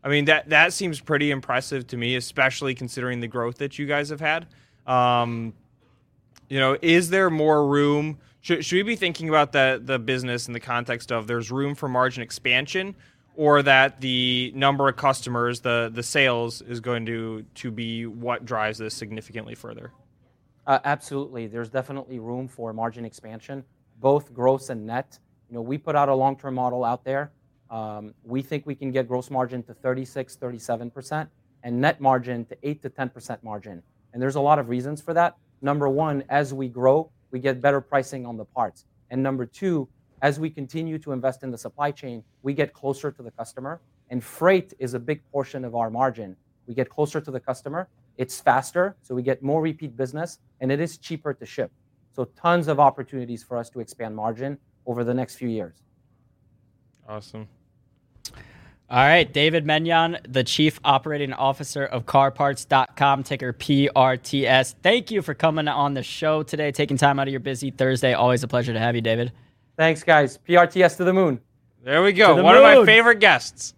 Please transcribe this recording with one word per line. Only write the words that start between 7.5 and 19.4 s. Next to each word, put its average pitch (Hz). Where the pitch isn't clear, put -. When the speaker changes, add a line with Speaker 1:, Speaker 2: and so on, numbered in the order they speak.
Speaker 1:
room? 147
Should, 160
should 175
we 202
be 226
thinking 165
about 147
the, 131
the 131
business 123
in 123
the 120
context 120
of 113
there's 117
room 139
for 143
margin 127
expansion, 139
or 147
that 135
the 127
number 139
of 127
customers, 120
the, 117
the 117
sales, 120
is 120
going 117
to, 113
to 123
be 113
what 120
drives 110
this 110
significantly 110